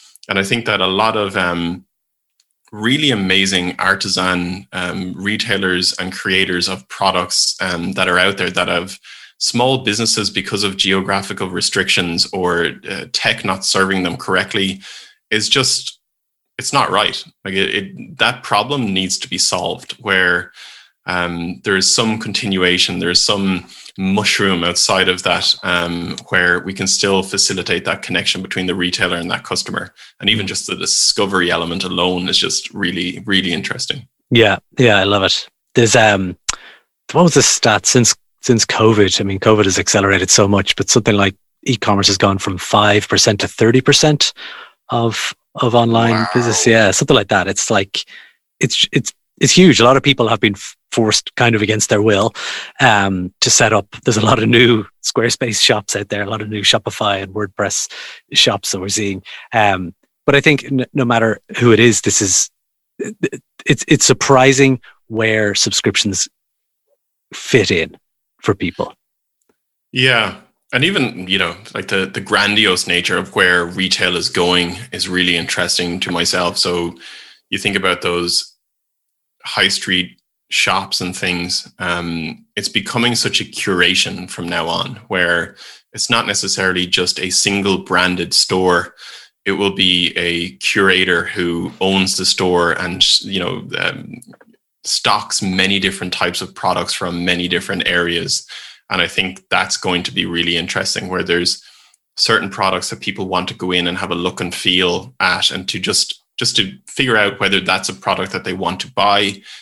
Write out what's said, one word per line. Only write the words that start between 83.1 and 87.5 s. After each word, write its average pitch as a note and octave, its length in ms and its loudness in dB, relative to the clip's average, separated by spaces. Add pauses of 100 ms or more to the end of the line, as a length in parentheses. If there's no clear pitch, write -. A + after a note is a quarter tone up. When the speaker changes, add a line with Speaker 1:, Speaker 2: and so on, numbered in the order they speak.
Speaker 1:
such - 260 -2
a E2 40 -6
curation F2+ 840 -2
from F2 180 -10
now E2+ 180 -4
on, F2 300 -6 (120)
where F2 480 -2 (360)
it's - 160 -6
not A#2 180 0
necessarily F#2 600 -2
just F2+ 340 -2
a F#2 100 -4
single G2 480 0